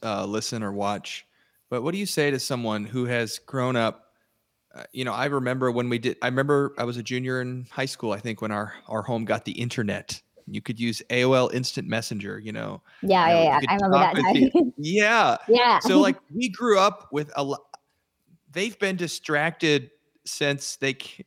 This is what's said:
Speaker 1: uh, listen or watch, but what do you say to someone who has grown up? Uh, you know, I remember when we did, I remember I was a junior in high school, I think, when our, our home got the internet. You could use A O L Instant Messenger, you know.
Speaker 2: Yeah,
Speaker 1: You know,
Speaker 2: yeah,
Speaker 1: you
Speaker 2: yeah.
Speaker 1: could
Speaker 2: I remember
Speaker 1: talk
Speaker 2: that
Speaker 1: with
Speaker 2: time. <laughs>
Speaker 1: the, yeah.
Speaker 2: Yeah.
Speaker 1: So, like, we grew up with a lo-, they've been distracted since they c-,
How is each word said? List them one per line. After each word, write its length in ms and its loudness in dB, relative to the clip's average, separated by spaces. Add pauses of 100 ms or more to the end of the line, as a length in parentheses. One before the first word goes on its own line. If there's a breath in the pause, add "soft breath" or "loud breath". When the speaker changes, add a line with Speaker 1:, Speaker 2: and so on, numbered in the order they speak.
Speaker 1:
uh, 220 -4
listen 380 -6
or 80 -6
watch, 540 -6 (440)
but 140 -4
what 100 -4
do 40 -6
you 80 -4
say 260 0
to 80 -2
someone 460 -4
who 200 -4
has 340 -2
grown 360 -4
up? 380 -2 (600)
Uh, 100 -18 (100)
you 100 -8
know, 100 -4
I 120 -2
remember 460 -2
when 180 -2
we 80 0
did, 240 -4
I 60 0
remember 500 0
I 80 -2
was 120 -6
a 60 -8
junior 380 -4
in 300 -8
high 140 -4
school, 280 -4
I 60 -8
think, 220 -8
when 100 -4
our, 220 -6 (140)
our 140 -6
home 240 -4
got 200 -2
the 60 -8
internet. 680 -6 (260)
You 140 -10
could 180 -8
use 300 -4
A 160 2
O 80 6
L 160 4
Instant 380 -6
Messenger, 520 -6
you 120 -12
know. 300 -10 (200 soft breath)
Speaker 2:
Yeah, 260 4
Speaker 1:
You 60 6
know, 60 6
Speaker 2:
yeah, 40 6
Speaker 1:
you 60 6
Speaker 2:
yeah. 100 4
Speaker 1:
could 100 0
Speaker 2:
I 60 2
remember 220 4
Speaker 1:
talk 60 6
Speaker 2:
that 120 4
Speaker 1:
with 100 2
Speaker 2:
time. 80 4
<laughs> 200 4
Speaker 1:
the, 240 4
yeah. 600 4 (120)
Speaker 2:
Yeah. 300 6
Speaker 1:
So, 200 6
like, 180 6 (160)
we 160 -2
grew 300 2
up 320 2
with 240 -4
a 80 0
lo-, 220 -6 (880)
they've 280 -4
been 160 0
distracted 960 0 (340)
since 520 -4
they 160 -2
c-, 340 -18